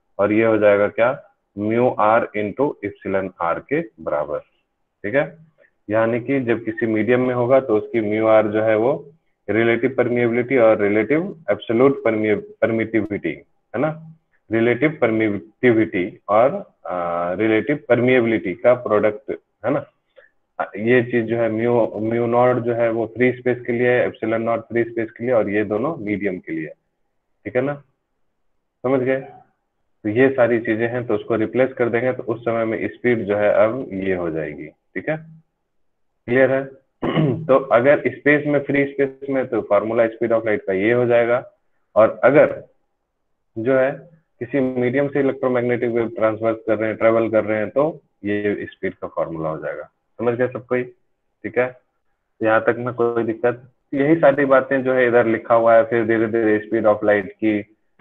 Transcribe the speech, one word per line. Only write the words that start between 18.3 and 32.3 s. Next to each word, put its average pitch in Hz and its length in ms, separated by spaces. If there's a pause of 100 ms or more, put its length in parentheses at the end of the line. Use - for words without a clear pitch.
का 120 200
product, 104 560 (360)
है 120 40
ना। 143 160 (880)
ये 117 260
चीज 120 220
जो 117 120
है 113 140
mu, 113 360 (140)
mu 117 260
naught 123 300
जो 120 180
है 117 160
वो 113 160
free 127 260
space 123 340
के 123 60
लिए, 123 300
epsilon 113 400
naught 113 180
फ्री 117 240
space 113 260
के - 140
लिए 127 100
और 104 160
ये 104 140
दोनों 120 320
medium 101 420
के 82 140
लिए, 78 160 (760)
ठीक 107 120
है 123 60
ना, 143 120 (1080)
समझ 131 180
गए। 131 200 (840)
तो 107 40
ये 120 220
सारी 120 280
चीजें 113 300
हैं, 123 180
तो 113 80
उसको 110 200
replace 117 380
कर 120 160
देंगे 120 240
तो 123 100
उस 120 180